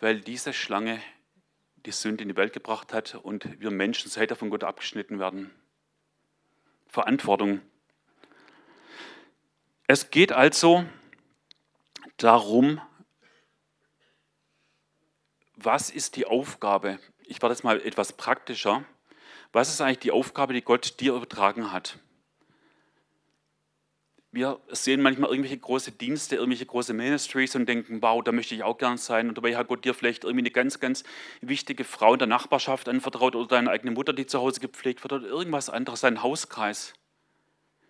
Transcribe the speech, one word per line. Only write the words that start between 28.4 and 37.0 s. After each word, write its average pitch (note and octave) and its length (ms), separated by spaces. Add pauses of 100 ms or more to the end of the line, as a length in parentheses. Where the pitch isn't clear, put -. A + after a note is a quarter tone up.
ich A2 80
auch A2+ 160
gern A#2+ 200
sein." A#2 300
Und A2 80
dabei A#2 200
hat A#2+ 100
Gott B2 180
dir B2 100
vielleicht A#2+ 280
irgendwie B2 200
eine A#2 100
ganz, B2 260
ganz C3 240 (380)
wichtige C3 420
Frau A2 300
in B2+ 80
der B2 80
Nachbarschaft B2+ 600
anvertraut B2 460
oder A#2+ 140
deine B2 220
eigene A#2+ 200
Mutter, C3 220
die C3+ 140
zu C#3 120
Hause C3 220
gepflegt - 420
wird C3+ 100
oder B2+ 140
irgendwas D3+ 420
anderes, B2 340
dein A#2 200
Hauskreis. A2+ 680 (960)